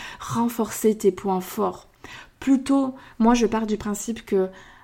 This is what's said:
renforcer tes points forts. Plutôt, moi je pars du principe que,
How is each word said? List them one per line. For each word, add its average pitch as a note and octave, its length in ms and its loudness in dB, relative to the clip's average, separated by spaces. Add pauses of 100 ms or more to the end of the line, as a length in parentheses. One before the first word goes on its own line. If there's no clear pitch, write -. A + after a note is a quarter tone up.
(220)
renforcer A3+ 760 0
tes G3+ 140 4
points F#3 300 -2
forts. F#3 460 -6 (520)
Plutôt, C4+ 560 2 (220)
moi A3+ 160 6
je A#3+ 120 4
pars A3 220 0
du G#3+ 80 0
principe G#3 500 -6
que, F#3+ 220 2 (360)